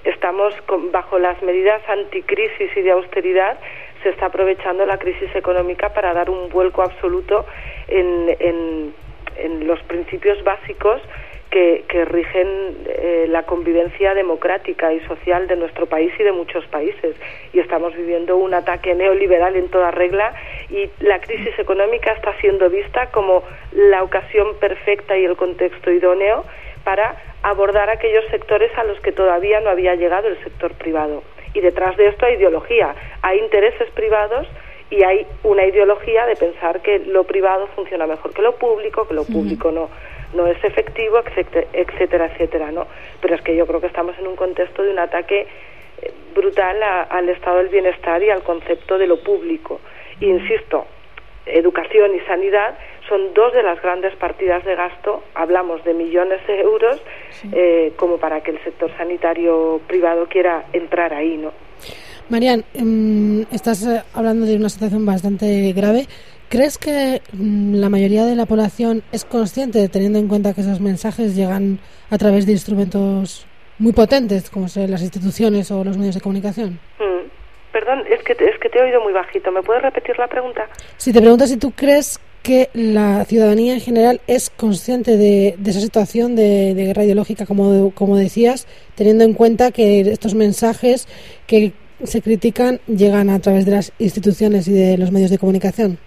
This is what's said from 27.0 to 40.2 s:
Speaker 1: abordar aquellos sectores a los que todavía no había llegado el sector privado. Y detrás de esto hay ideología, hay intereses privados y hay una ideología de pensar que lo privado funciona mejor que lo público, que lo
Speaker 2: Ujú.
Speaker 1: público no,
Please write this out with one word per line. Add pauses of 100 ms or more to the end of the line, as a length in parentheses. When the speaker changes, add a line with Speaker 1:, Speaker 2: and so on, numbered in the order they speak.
Speaker 1:
abordar
aquellos
sectores
a
los
que
todavía
no
había
llegado
el
sector
privado. (320)
Y
detrás
de
esto
hay
ideología, (280)
hay
intereses
privados (440)
y
hay (180)
una
ideología
de
pensar
que
lo
privado
funciona
mejor
que
lo
público,
que
lo
Speaker 2:
Ujú.
Speaker 1:
público
no, (460)